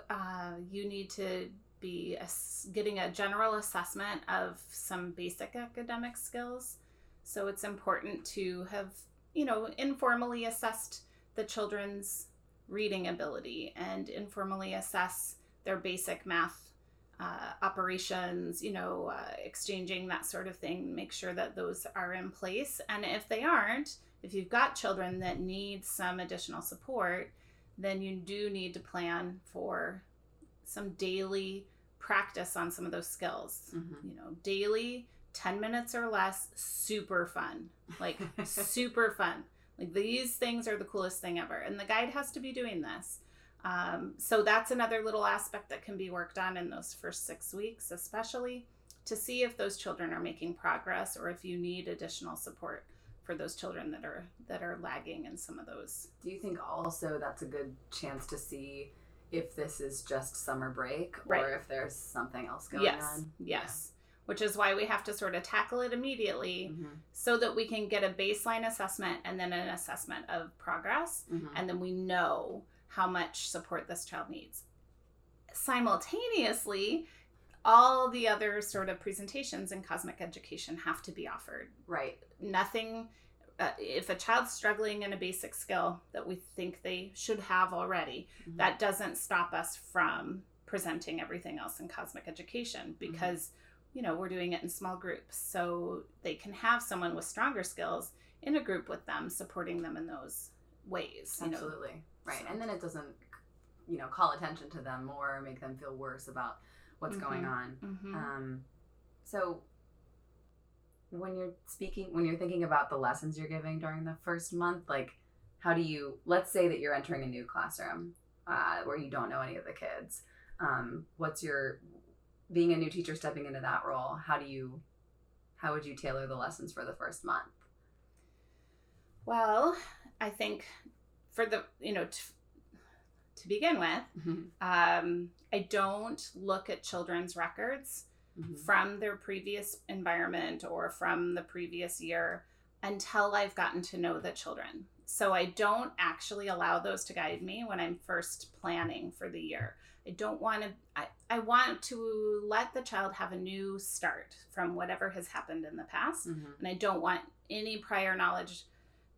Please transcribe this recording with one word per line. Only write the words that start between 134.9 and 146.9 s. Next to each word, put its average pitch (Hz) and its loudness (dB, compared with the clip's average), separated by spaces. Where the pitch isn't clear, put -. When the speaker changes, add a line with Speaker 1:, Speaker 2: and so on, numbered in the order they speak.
Speaker 1:
I 202 6
don't 208 0
look 190 0
at - -4
children's 175 -2
records 233 -2
Speaker 2:
Mm-hmm. 165 -6
Speaker 1:
from 196 6
their 208 0
previous 202 -6
environment 175 0
or 170 -2
from 175 2
the 175 -2
previous 175 -6
year 170 0
until 202 2
I've 202 4
gotten 175 2
to 180 -6
know 170 2
the 180 -4
children. - -8
So 196 4
I 180 6
don't 214 4
actually 196 0
allow 175 4
those 190 0